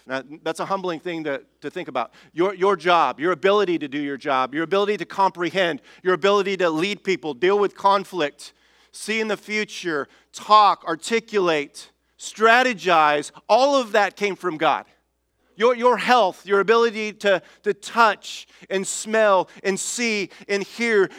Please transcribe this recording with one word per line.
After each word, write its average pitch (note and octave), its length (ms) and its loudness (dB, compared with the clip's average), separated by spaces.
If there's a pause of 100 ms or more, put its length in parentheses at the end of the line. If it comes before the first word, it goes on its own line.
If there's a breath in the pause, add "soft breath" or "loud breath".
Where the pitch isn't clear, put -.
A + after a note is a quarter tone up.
Now, C3 200 -8 (180)
that's D#3+ 160 -6
a G3 60 -6
humbling F#3 340 -6
thing D#3+ 240 -8
to, C#3 220 -6 (160)
to D3 100 -12
think F3 160 -12
about. B2+ 260 -6 (200 soft breath)
Your, F#3+ 220 -2
your F#3+ 200 2
job, D#3 460 2
your E3+ 100 0
ability F3+ 480 0
to D3 80 -8
do C#3+ 140 -8
your C#3+ 160 -6
job, C3 360 -2
your D#3+ 120 -4
ability G3 320 -2
to E3+ 80 -10
comprehend, F3 760 -2 (220 loud breath)
your F3+ 120 0
ability G3 420 0
to F3 120 0
lead E3+ 360 -4
people, D#3+ 300 -4
deal F3+ 240 2
with G3 180 -2
conflict, F#3+ 760 -2 (380 soft breath)
see A3 300 -6
in A3 80 -4
the G3+ 80 -4
future, F3+ 720 -6 (240 soft breath)
talk, G#3 560 4
articulate, F3 1040 -2 (260)
strategize, F3+ 1120 2 (180 loud breath)
all C4+ 280 4
of A3+ 160 -2
that G3 240 2
came G3+ 180 -4
from E3 220 -6
God. D3 300 0 (720)
Your, A#3+ 160 2
your A#3+ 220 2
health, G3 480 2
your G3 160 2
ability G#3+ 540 2
to, G3 260 0 (220 loud breath)
to G#3 100 -2
touch - 760 -2 (220 loud breath)
and F#3+ 180 -4
smell G#3+ 600 0 (140 loud breath)
and F#3+ 180 -2
see G#3+ 480 -4 (200 loud breath)
and G3+ 140 -4
hear, G#3+ 460 0 (100)